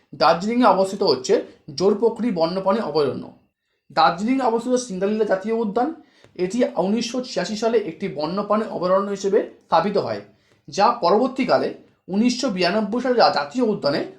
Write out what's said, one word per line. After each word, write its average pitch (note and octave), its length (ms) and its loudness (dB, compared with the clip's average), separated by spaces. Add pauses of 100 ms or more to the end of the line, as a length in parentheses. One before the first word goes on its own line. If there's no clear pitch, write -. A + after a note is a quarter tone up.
(140)
দার্জিলিংয়ে F#3+ 520 2
অবস্থিত F#3+ 360 2
হচ্ছে F#3 440 2 (280)
জোরপোখরি G#3+ 560 0
বন্যপ্রাণী F#3 500 0
অভয়ারণ্য। C#3+ 580 -2 (540)
দার্জিলিংয়ে F3+ 520 2
অবস্থিত A#3 280 0
সিঙ্গালীলা G#3+ 520 0
জাতীয় G3+ 300 -2
উদ্যান, A#3 400 -2 (400)
এটি F#3 300 -2 (120)
উনিশশো A3+ 480 -2
ছিয়াশি G3 320 -6
সালে A#3 220 0
একটি F#3 300 -6
বন্যপ্রাণী F#3+ 560 -2
অভয়ারণ্য F#3 460 0
হিসেবে G3 280 0 (260)
স্থাপিত F#3 320 2
হয়, A#2 240 -4 (480)
যা F3+ 220 2
পরবর্তীকালে G3 840 0 (340)
উনিশশো A#3+ 420 0
বিরানব্বই G3 500 -2
সালে B3+ 140 0
জা-, D#3 200 4
জাতীয় D3 300 -2
উদ্যানে F#3 540 -2